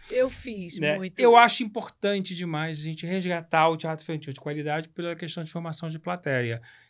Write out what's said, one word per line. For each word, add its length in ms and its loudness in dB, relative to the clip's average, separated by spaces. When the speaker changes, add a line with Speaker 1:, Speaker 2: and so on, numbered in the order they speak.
Speaker 1:
Eu 200 0
fiz 500 -10
Speaker 2:
Né? 180 0
Speaker 1:
muito. 220 -8
Speaker 2:
Eu 160 8
acho 280 8
importante 720 -4
demais 440 -4
a 40 -10
gente 220 -8
resgatar 640 2
o 80 0
teatro 260 -6
infantil 300 -8
de 60 -14
qualidade 500 -6
pela 260 -8
questão 280 -10
de 80 -12
formação 380 -8
de 100 -8
plateia. 600 -4